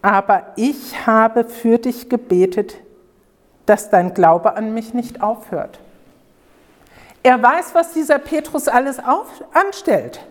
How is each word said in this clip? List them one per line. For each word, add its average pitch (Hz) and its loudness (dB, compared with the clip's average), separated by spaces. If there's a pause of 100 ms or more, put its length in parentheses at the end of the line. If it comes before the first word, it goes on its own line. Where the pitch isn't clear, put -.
Aber 196 0
ich 262 -4
habe 226 2
für 233 0
dich 240 -6
gebetet, 190 -2 (880)
dass 202 2
dein 180 2
Glaube 175 2
an 220 -6
mich 226 -10
nicht 240 -8
aufhört. 214 -8 (1400)
Er 254 4
weiß, 320 2
was 339 2
dieser 302 0
Petrus 302 -4
alles 262 0
auf-, - -4 (100)
anstellt. 285 -2